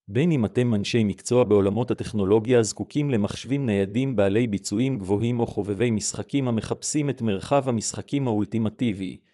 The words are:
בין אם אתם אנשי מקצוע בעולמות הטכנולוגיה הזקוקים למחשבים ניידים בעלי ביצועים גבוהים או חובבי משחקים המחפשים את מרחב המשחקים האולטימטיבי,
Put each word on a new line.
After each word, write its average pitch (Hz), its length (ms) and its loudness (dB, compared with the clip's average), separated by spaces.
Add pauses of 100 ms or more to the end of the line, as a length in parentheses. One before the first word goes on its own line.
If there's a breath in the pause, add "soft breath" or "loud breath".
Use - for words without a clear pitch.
בין 139 240 2
אם 131 120 2
אתם 120 300 2
אנשי 107 300 2
מקצוע 120 400 2
בעולמות 104 460 2
הטכנולוגיה 107 680 2
הזקוקים 117 520 -2
למחשבים 123 560 -2
ניידים 107 500 0
בעלי 101 300 2
ביצועים 113 520 -2
גבוהים 104 420 -2
או 117 60 0
חובבי 104 440 -2
משחקים 113 580 -4
המחפשים 120 640 -2
את 123 120 -8
מרחב 113 460 0
המשחקים 127 600 -4
האולטימטיבי, 107 920 -2 (160)